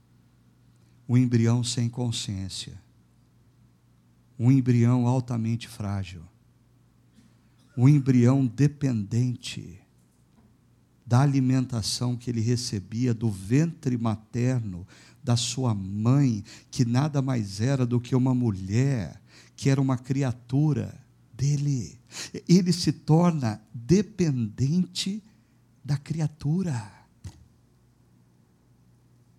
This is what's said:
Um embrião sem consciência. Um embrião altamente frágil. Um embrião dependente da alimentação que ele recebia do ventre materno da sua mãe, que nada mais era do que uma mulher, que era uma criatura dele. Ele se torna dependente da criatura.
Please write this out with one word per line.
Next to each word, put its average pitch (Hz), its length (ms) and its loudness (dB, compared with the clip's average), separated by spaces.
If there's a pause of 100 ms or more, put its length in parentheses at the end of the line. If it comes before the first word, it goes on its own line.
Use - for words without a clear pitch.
(1080)
Um 123 80 4
embrião 120 460 4
sem 120 260 -4
consciência. 101 920 -8 (1600)
Um 120 120 4
embrião 123 560 4
altamente 117 640 -2
frágil. 95 540 -8 (1500)
Um 127 120 6
embrião 131 580 6
dependente 120 1300 -2 (1300)
da 123 160 4
alimentação 127 920 0
que 120 120 -10
ele 117 120 -2
recebia 117 760 -2
do 113 160 -2
ventre 123 640 -2
materno 113 920 -4 (360)
da 120 140 0
sua 120 380 -2
mãe, 107 680 0 (260)
que 131 140 -2
nada 135 380 0
mais 107 380 -4
era 127 260 0
do 120 140 0
que - 140 -4
uma 127 200 2
mulher, 110 880 -2 (340)
que 139 140 0
era 135 100 2
uma 131 160 0
criatura 131 1120 -2 (300)
dele. 139 640 -2 (480)
Ele 175 240 6
se 156 200 0
torna 151 720 2 (100)
dependente 160 1500 0 (640)
da 139 120 -4
criatura. 151 960 -4 (2500)